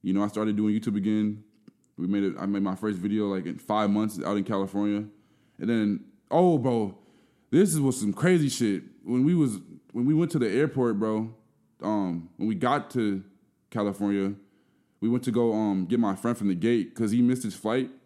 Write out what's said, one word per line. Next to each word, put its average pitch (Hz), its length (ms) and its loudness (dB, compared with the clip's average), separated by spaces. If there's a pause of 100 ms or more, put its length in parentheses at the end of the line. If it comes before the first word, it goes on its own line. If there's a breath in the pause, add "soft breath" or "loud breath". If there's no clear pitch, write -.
you 92 100 0
know, 98 100 2
I 104 40 -2
started 107 280 -2
doing 107 240 2
YouTube 107 160 -2
again. 107 480 0 (520)
We 90 120 -6
made 101 160 0
it. 95 160 0
I 98 80 -4
made 101 160 0
my 95 120 0
first 104 220 -4
video, 104 300 0
like, 95 180 -2
in 85 140 -8
five 107 320 0
months 104 320 0
out 101 120 0
in 98 80 0
California. 101 600 -2 (560 soft breath)
And 104 100 -4
then, 107 300 0 (320)
oh, 170 260 4
bro, 113 400 -2 (540 soft breath)
this 180 200 6
is 156 80 0
what 135 140 2
some 104 200 -2
crazy 165 360 2
shit. 104 320 0 (220)
When 123 200 0
we 170 120 4
was, 127 240 2 (320)
when 120 140 -2
we 151 100 4
went 165 160 2
to 151 80 0
the 117 100 2
airport, 123 500 0
bro, 110 300 -2 (540)
um, 90 540 -2
when 104 100 -2
we 110 80 0
got 123 360 0
to 101 320 0 (460)
California, 101 640 0 (680 soft breath)
we 113 80 0
went 123 160 0
to 127 60 -2
go, 117 220 2
um, 101 320 0
get 117 140 0
my 101 160 2
friend 117 220 -2
from 101 100 -2
the 95 80 2
gate 107 400 0
'cause 110 160 -2
he 120 100 2
missed 123 220 2
his 101 120 -6
flight. 123 340 -2 (160)